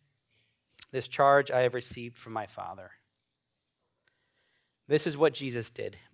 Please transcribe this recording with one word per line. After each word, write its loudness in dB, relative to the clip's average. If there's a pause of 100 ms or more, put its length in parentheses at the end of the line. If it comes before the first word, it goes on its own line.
(920)
This -6
charge 4
I 4
have 4
received -10
from -16
my -6
Father." -14 (2000)
This 2
is -2
what 4
Jesus -6
did. -12 (160)